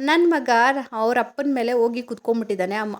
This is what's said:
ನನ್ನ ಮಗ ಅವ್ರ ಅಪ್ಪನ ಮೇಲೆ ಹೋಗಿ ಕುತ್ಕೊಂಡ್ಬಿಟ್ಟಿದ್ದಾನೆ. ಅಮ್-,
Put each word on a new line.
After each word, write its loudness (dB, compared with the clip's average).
ನನ್ನ 2
ಮಗ 0
ಅವ್ರ 0
ಅಪ್ಪನ -4
ಮೇಲೆ 0
ಹೋಗಿ 0
ಕುತ್ಕೊಂಡ್ಬಿಟ್ಟಿದ್ದಾನೆ. -4
ಅಮ್-, -6